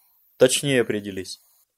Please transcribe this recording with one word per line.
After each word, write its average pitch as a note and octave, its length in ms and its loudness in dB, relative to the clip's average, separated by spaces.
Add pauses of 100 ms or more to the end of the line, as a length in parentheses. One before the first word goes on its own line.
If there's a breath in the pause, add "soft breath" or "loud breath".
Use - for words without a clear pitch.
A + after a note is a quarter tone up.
(360)
«Точнее C3 440 2
определись». G2+ 600 -6 (380)